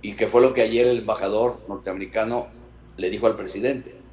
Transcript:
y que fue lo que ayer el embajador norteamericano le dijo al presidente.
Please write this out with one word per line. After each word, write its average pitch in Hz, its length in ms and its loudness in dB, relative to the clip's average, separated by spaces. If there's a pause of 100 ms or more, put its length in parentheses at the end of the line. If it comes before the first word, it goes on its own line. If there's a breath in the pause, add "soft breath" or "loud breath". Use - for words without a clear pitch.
y 101 140 -10
que 107 120 0
fue 120 140 6
lo 131 120 6
que 127 80 2
ayer 113 240 4
el 123 120 4
embajador 107 720 -2
norteamericano 110 760 -6 (500)
le 92 120 -4
dijo 104 160 -4
al 110 120 2
presidente. 110 580 -6 (180)